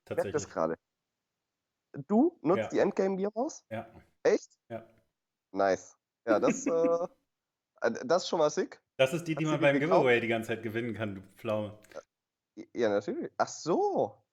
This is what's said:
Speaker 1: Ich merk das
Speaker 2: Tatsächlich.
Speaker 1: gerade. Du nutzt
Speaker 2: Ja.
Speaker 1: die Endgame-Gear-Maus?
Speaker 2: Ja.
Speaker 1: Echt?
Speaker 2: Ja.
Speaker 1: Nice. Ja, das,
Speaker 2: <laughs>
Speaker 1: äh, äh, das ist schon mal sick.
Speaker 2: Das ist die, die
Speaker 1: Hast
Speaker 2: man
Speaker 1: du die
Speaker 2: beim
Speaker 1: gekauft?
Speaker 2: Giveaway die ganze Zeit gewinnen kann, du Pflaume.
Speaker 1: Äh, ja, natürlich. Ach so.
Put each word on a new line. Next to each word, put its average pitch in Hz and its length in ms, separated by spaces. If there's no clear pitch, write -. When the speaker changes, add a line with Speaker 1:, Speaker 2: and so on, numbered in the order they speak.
Speaker 1:
Ich 107 60
merk 98 160
das 147 120
Speaker 2:
Tatsächlich. - 100
Speaker 1:
gerade. 82 220
Du 247 340
nutzt 170 180
Speaker 2:
Ja. 104 100
Speaker 1:
die - 100
Endgame-Gear-Maus? 196 920
Speaker 2:
Ja. 113 180
Speaker 1:
Echt? - 340
Speaker 2:
Ja. 113 140
Speaker 1:
Nice. 95 460
Ja, 107 120
das, - 260
Speaker 2:
<laughs> - 20
Speaker 1:
äh, 170 400
äh, 117 100
das 180 180
ist - 60
schon 185 100
mal 151 100
sick. - 320
Speaker 2:
Das - 160
ist 156 140
die, 156 80
die 156 100
Speaker 1:
Hast 156 80
Speaker 2:
man 143 80
Speaker 1:
du 143 60
die 139 60
Speaker 2:
beim 143 60
Speaker 1:
gekauft? 160 220
Speaker 2:
Giveaway 123 200
die 117 60
ganze 113 220
Zeit 113 140
gewinnen 117 300
kann, 104 220
du 95 60
Pflaume. 107 400
Speaker 1:
Äh, - 180
ja, 113 160
natürlich. 196 480
Ach 233 100
so. 233 840